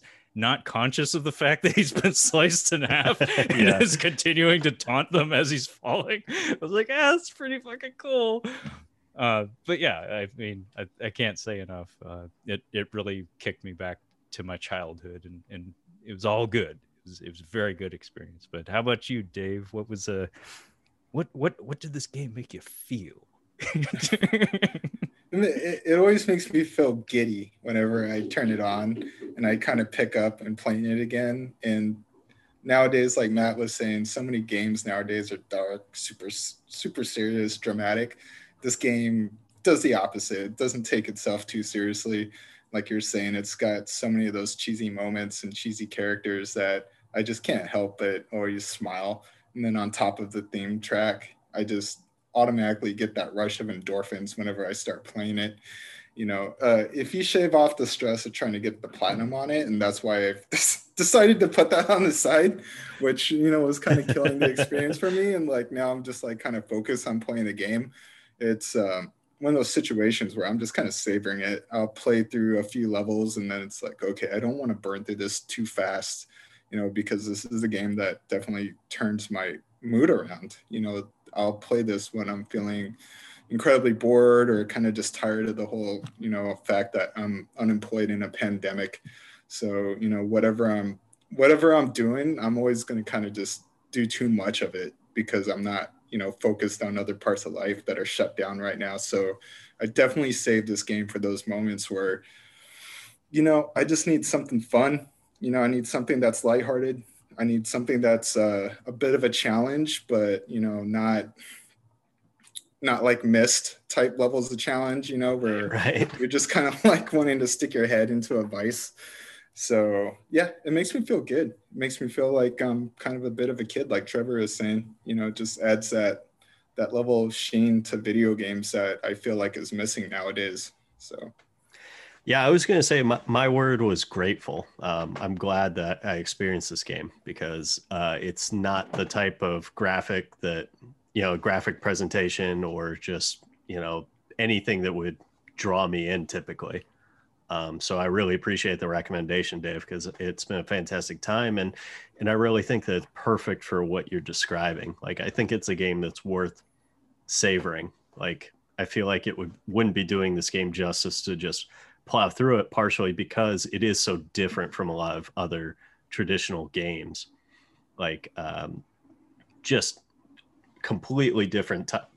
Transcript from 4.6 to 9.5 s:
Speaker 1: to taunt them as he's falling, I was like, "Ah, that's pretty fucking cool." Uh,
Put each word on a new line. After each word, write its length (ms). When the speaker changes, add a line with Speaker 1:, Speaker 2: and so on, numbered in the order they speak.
Speaker 1:
to 100
taunt 400
them 220
as 160
he's 180
falling, 600
I 340
was 100
like, 200
"Ah, 220
that's 180
pretty 280
fucking 380
cool." 460
Uh, 320